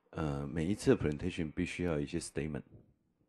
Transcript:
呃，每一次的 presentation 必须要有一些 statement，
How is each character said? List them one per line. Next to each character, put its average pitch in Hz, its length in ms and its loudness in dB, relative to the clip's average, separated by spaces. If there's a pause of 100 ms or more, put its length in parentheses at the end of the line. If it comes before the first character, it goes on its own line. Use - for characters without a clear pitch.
呃， 71 380 -2
每 78 180 0
一 101 100 2
次 131 180 6
的 104 40 4
presentation 76 540 -2
必 90 120 -2
须 87 200 -4
要 85 100 2
有 73 80 2
一 73 40 0
些 85 140 -2
statement， 76 440 -4 (640)